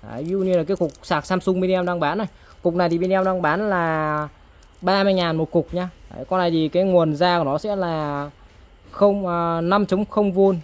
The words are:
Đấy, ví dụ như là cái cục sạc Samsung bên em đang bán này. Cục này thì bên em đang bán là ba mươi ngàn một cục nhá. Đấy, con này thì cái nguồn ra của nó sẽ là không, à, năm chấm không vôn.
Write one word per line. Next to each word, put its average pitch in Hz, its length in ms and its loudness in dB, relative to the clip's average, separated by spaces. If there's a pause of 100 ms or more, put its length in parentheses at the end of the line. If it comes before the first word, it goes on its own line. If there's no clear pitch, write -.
(100)
Đấy, 117 120 -10
ví 165 80 -6
dụ 196 80 -2
như 185 180 2
là 160 80 2
cái 185 120 -2
cục 165 140 -2 (120)
sạc 151 240 -2
Samsung 185 340 0
bên 185 100 0
em 185 160 0
đang 180 140 -2
bán 156 180 0
này. 214 80 -4 (360)
Cục 170 120 0
này 175 140 2
thì 170 100 0
bên 185 120 0
em 190 140 2
đang 185 180 0
bán 180 280 0
là 156 580 -2 (520)
ba 196 240 2
mươi 196 100 4
ngàn 170 220 0
một 160 140 -2
cục - 240 0
nhá. 180 140 -4 (260)
Đấy, 135 140 -12
con 185 120 0
này 175 100 2
thì 160 180 0
cái 175 140 0
nguồn 175 340 4
ra 175 220 2
của 165 60 0
nó 139 140 0
sẽ 202 180 -4
là 151 540 -4 (600)
không, 202 360 2
à, 170 340 -2
năm 190 260 0
chấm 196 180 0
không 202 280 0
vôn. 190 320 2